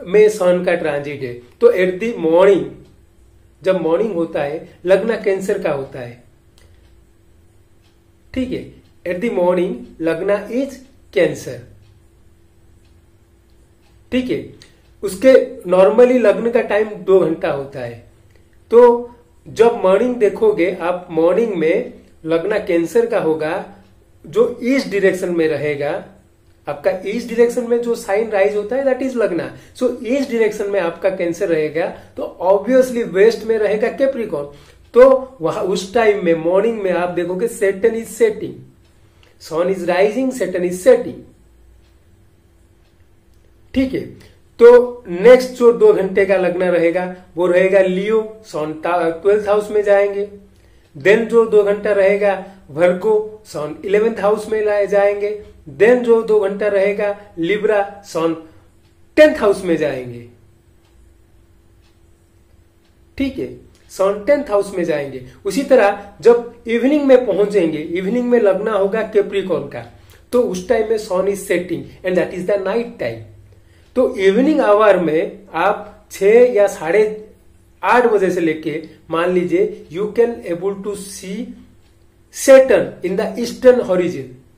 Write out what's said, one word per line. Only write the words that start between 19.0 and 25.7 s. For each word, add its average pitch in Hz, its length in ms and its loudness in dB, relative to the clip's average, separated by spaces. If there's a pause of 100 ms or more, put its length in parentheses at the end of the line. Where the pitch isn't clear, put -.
जब 196 360 2
मॉर्निंग 220 320 2
देखोगे 196 640 0
आप, 180 300 -6
मॉर्निंग 185 440 0
में 175 380 -2 (320)
लगना 165 340 -2
कैंसर 170 480 0
का 220 140 -2
होगा, 156 540 -4 (520)
जो 226 360 -2
ईस्ट 254 260 -2
डायरेक्शन 190 400 -2
में 165 200 0
रहेगा। 147 560 -4 (640)